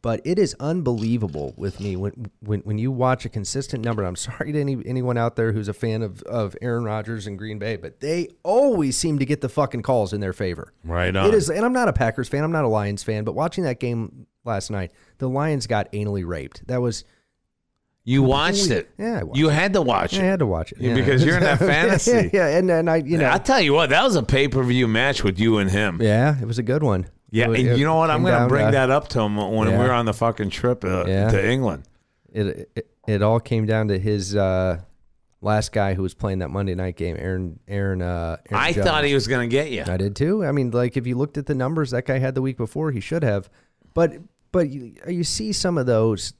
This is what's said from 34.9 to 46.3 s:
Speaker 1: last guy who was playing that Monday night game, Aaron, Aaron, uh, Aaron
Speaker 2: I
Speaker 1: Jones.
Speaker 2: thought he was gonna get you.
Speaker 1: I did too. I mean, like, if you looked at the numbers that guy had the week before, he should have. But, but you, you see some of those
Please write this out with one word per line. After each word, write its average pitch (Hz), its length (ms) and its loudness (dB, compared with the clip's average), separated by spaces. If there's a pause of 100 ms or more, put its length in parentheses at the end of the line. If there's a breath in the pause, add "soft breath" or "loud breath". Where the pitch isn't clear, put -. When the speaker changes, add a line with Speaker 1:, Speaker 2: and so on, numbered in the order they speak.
Speaker 1:
last 107 320 0
guy 98 220 0
who 95 80 -2
was 92 120 -4
playing 95 260 -4
that 78 100 -6
Monday 95 260 -2
night 92 200 -4
game, 82 220 -4
Aaron, 92 480 -6
Aaron, 98 360 -2
uh, 82 340 -4 (120)
Aaron 123 160 0
Speaker 2:
I 170 80 0
Speaker 1:
Jones. 185 140 0
Speaker 2:
thought 156 180 2
he 143 100 2
was 120 120 2
gonna 120 220 0
get 135 240 0
you. 92 120 -4
Speaker 1:
I 90 120 -2
did 101 180 -2
too. 180 320 0
I 135 60 0
mean, 131 180 0
like, 120 260 0
if 123 120 -4
you 123 80 -2
looked 147 200 -4
at 143 100 -6
the 143 100 -2
numbers 139 340 -2
that 123 160 -2
guy 135 120 0
had 131 180 0
the 131 60 -2
week 131 140 -4
before, 143 360 -4
he 117 80 -4
should 160 240 -4
have. 101 260 0 (440 soft breath)
But, 165 180 2 (400)
but 170 180 2
you, 123 240 -14 (140)
you 175 160 -2
see 214 280 -4
some 175 240 0
of 127 100 0
those 110 540 2